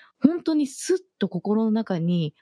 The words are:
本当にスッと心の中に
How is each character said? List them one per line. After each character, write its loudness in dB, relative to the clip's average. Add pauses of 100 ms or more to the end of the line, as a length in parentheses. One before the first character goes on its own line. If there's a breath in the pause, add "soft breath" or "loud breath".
(220 loud breath)
本 0
当 0
に 2
ス -4
ッ 0 (200)
と 0
心 0
の 2
中 0
に 0